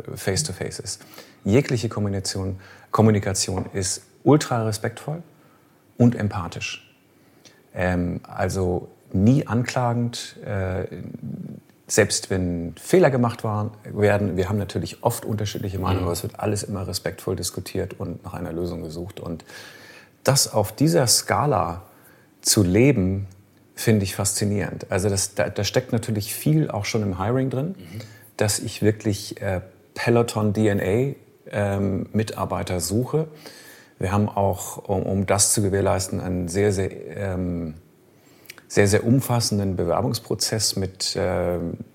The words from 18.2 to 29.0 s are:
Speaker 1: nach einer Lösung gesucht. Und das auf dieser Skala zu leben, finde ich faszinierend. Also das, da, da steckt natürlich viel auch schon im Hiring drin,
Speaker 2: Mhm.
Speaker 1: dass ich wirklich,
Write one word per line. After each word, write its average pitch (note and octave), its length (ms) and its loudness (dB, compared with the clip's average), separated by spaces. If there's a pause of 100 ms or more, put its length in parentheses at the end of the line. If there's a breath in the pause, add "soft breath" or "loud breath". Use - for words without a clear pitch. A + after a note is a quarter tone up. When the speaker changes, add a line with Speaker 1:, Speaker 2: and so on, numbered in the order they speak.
Speaker 1:
nach F2 120 -12
einer F2 180 -8
Lösung E2+ 300 -4
gesucht. E2+ 360 -10
Und E2 260 -10 (760 loud breath)
das - 300 2
auf G#2 180 2
dieser D#3 380 4
Skala F#2+ 720 2 (580 loud breath)
zu - 220 4
leben, G2 640 4 (480)
finde G#2+ 300 2
ich - 120 -6
faszinierend. G2+ 760 -2
Also G2 180 2
das, G2 260 0
da, - 140 0
da - 140 -4
steckt - 300 0
natürlich A2 420 -2
viel D3+ 360 2
auch G2+ 140 -4
schon A2 180 0
im F#2+ 200 -2
Hiring B2+ 280 0
drin, C3+ 160 -2
Speaker 2:
Mhm. G#2+ 340 -10 (360 loud breath)
Speaker 1:
dass G#2 220 2
ich - 240 -6
wirklich, G#2+ 580 0